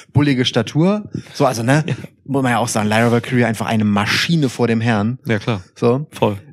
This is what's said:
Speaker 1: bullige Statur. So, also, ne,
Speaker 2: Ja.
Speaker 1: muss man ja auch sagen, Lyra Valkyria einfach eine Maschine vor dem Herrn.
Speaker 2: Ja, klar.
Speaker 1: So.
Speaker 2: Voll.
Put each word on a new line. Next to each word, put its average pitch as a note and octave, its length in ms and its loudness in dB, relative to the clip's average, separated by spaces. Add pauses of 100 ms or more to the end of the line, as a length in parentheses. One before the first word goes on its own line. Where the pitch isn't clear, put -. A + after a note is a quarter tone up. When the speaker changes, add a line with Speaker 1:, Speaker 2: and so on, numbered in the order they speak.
(140)
Speaker 1:
bullige C3 320 2
Statur. E3+ 640 0 (240)
So, C#3+ 100 0
also, A#2+ 180 0
ne, C#3+ 240 2
Speaker 2:
Ja. B2 80 -2 (300)
Speaker 1:
muss C3+ 180 -2
man C3 100 0
ja C#3 60 2
auch B2 100 0
sagen, G#2 200 0
Lyra A2+ 240 2
Valkyria A#2+ 340 0
einfach A2 200 -2
eine A2 180 0
Maschine A#2 640 0
vor A#2+ 200 -2
dem A2+ 120 0
Herrn. A#2 460 0
Speaker 2:
Ja, A2 120 0
klar. G2 240 -4 (120)
Speaker 1:
So. C3 360 0
Speaker 2:
Voll. G#2 280 -2 (140)